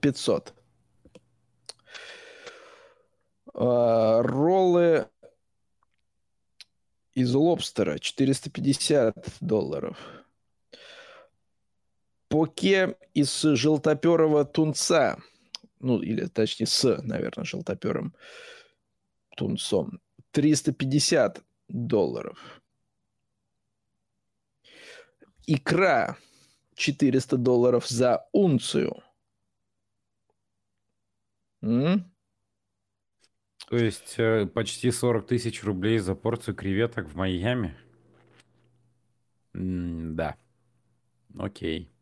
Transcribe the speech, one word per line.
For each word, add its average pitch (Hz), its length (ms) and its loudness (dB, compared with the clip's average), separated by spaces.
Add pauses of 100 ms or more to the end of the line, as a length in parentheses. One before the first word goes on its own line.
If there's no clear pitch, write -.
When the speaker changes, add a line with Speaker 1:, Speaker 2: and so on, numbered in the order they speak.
Speaker 1:
Пятьсот. - 540 -2 (3000)
А, 117 680 4
роллы 170 840 4 (2000)
из 123 160 0
лобстера 147 640 0
четыреста - 500 -2
пятьдесят 135 680 0 (240)
долларов. 73 580 -4 (2250)
Поке 185 680 2 (160)
из 143 300 0
желтопёрого 151 1000 2
тунца, 151 760 0 (600)
ну, 127 200 0
или, - 260 -4
точнее, 113 400 -2
с, - 360 0
наверное, - 420 -6
желтопёрым - 680 -6 (1200)
тунцом, - 640 -4 (300)
триста 147 420 2
пятьдесят 135 680 0 (260)
долларов. 101 960 -4 (2750)
Икра 156 680 2 (600)
четыреста 139 600 0
долларов 123 520 2
за 123 440 0
унцию. 156 680 2 (2500)
М? 147 500 0 (1600)
Speaker 2:
То 117 80 -4
есть, 113 420 -4
э, 113 280 2
почти 117 440 -4
сорок 120 360 -2
тысяч 120 360 -4
рублей 104 360 0
за 95 160 -2
порцию 113 400 -6
креветок 98 520 -4
в 76 100 -14
Майами? 95 600 -2 (1800)
М, 87 600 -6
да. 78 200 -4 (1040)
Окей. 87 520 -8 (120)